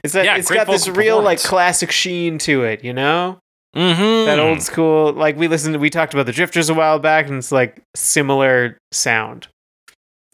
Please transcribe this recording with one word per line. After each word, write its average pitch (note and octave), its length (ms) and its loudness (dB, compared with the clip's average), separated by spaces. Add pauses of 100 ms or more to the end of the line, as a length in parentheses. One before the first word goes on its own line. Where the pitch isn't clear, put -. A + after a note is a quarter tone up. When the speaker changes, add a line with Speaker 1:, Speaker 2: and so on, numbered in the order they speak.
Speaker 1:
It's D3 100 -6
that, F#3+ 120 2
Speaker 2:
Yeah, G3 120 2
Speaker 1:
it's F3+ 100 -4
Speaker 2:
great F3+ 100 0
Speaker 1:
got G#3+ 100 0
this G3 180 0
Speaker 2:
vocal F#3 140 -2
Speaker 1:
real, A3 180 2
like, G3 220 2
Speaker 2:
performance. - 80 -4
Speaker 1:
classic F3 440 0
sheen E3+ 480 -2
to C3+ 240 0
it, A2 220 -4
you B2 80 -8
know? E3+ 460 -2 (360)
Speaker 2:
Mm-hmm. G3 520 2
Speaker 1:
That D3+ 120 2
old D#3 220 0
school, D#3 500 2
like, D3+ 240 0
we E3 140 0
listened D#3 240 -2
to, D3 60 -4
we D3 100 2
talked D#3+ 240 -2
about C#3 120 0
the B2 60 -4
Drifters E3 380 -2
a D#3+ 40 0
while D#3 260 2
back, D#3 280 2
and C#3 100 -8
it's, B2 140 -8
like, B2+ 300 0 (140)
similar C3+ 840 0 (160)
sound. A2+ 540 -4 (880)